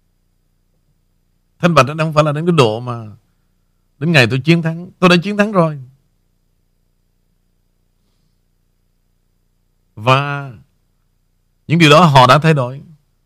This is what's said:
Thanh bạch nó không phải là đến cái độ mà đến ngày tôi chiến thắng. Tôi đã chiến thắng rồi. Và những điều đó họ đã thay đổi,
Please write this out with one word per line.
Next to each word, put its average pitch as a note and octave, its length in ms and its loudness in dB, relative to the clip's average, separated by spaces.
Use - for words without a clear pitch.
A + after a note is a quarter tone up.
Thanh F3 140 0
bạch C3+ 120 4
nó D#3 180 -6
không D#3+ 100 -4
phải D3+ 100 0
là D3+ 80 -2
đến D3+ 140 -6
cái F3 120 0
độ A2+ 220 0
mà A#2+ 280 -12
đến D#3 120 -2
ngày C3 180 4
tôi C3 100 -2
chiến E3 220 0
thắng. E3 380 -10
Tôi F3 100 2
đã F3 140 4
chiến G#3 140 -8
thắng G#3 140 -2
rồi. D#3+ 280 -2
Và C#3 560 -4
những D#3 120 -6
điều D#3 100 4
đó D#3 160 6
họ C3+ 220 6
đã C3+ 120 4
thay D#3+ 140 2
đổi, C3 280 -6